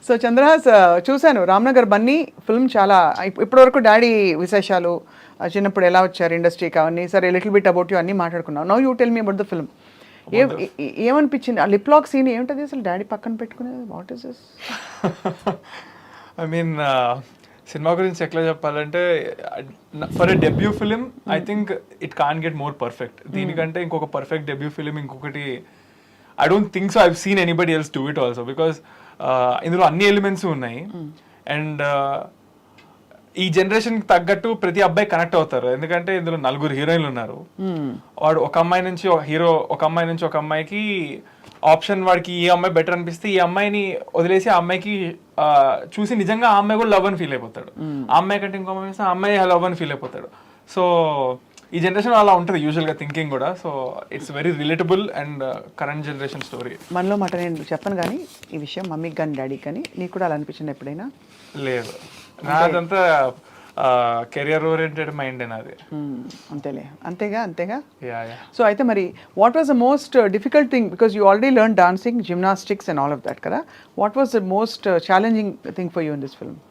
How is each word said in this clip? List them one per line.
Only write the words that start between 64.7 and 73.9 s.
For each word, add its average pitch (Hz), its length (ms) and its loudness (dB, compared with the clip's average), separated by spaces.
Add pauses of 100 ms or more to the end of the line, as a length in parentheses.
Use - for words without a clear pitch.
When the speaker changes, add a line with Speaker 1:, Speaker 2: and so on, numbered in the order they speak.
Speaker 2:
మైండ్ 131 380 -8
నాది. 113 200 -12
Speaker 1:
Hmm, 139 640 -12 (200)
అంతేలే, 143 340 -10 (200)
అంతేగా, 208 360 -6
అంతేగా. 196 400 -8 (220)
Speaker 2:
యా, 120 180 -10
యా. 113 140 -12 (240)
Speaker 1:
So, 233 60 4
అయితే 208 180 2
మరి, 196 300 0 (260)
what 233 180 4
was 311 140 2
the 247 120 4
most, 269 360 2
uh, 208 180 2
difficult 269 320 2
thing? 233 200 0
Because 214 220 2
you 208 120 0
already 220 340 6
learned 220 180 4
dancing, 185 560 2
gymnastics 190 600 -2
and 147 140 -2
all 147 140 -2
of - 80 -10
that - 160 -10
కదా? 269 200 -4 (360)